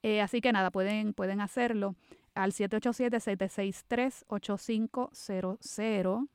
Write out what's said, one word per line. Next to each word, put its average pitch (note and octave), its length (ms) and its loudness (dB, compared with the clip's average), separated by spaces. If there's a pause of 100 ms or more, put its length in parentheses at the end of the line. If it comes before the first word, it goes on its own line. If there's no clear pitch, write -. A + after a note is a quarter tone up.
Eh, G#3+ 160 2
así G#3 200 2
que A#3+ 120 4
nada, F#3+ 180 4
pueden, G#3 440 0
pueden G3 260 -2
hacerlo G#3 560 0 (380)
al F#3+ 180 2
siete G3+ 240 0
ocho A#3 160 2
siete, A#3+ 260 0
siete G3 300 -2
seis G3 400 -4
tres, B3 400 0
ocho G3+ 300 -2
cinco A3+ 560 -2
cero F#3 480 -4
cero G#3 720 0